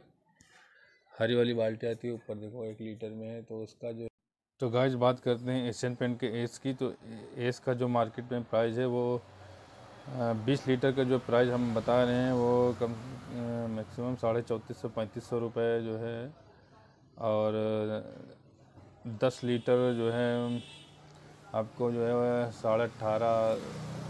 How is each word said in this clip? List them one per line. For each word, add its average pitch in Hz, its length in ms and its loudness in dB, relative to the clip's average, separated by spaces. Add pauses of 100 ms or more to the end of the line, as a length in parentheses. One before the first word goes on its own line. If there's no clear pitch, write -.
(1200)
हरी 117 160 2
वाली 120 180 4
बाल्टी 113 340 0
आती 117 200 -4
है, 120 60 -4
ऊपर 110 220 -8
देखो 107 300 -10
एक 110 160 -8
लीटर 110 280 -8
में 110 180 -10
है, 117 140 -10
तो 110 220 -10
उसका 117 280 -10
जो, 117 160 -10 (520)
तो 127 100 0
guys 127 240 4
बात 123 260 4
करते 123 320 0
हैं 127 180 0
Asian 123 260 -2
Paint 123 240 -2
के 131 80 -2
एस 117 300 -4
की। 135 160 -2
तो 127 200 -2 (420)
एस 123 240 -2
का 131 140 -2
जो 123 140 0
market 120 440 0
में 120 120 -2
price 113 340 2
है 127 80 2
वो, 123 360 0 (840)
अ, 123 280 -2
बीस 127 340 0
लीटर 131 240 4
का 131 120 2
जो 127 160 4
price 123 300 4
हम 120 260 0
बता 120 280 4
रहे 123 120 2
हैं 127 160 2
वो 123 480 4
कम, 117 140 0
अ, 117 760 -6
maximum 113 480 -6
साढ़े 117 260 0
चौंतीस 113 400 -6
सौ, 123 80 -4
पैंतीस 110 340 -6
सौ 120 160 -2
रुपये 117 420 0
जो 113 160 -4
है। 117 360 -8 (840)
और 107 360 2 (1500)
दस 120 360 0
लीटर 123 500 4
जो 117 180 2
है 120 520 0 (920)
आपको 113 360 0
जो 117 140 0
है 120 460 2
साढ़े 113 320 2
अठारह, 113 720 2 (520)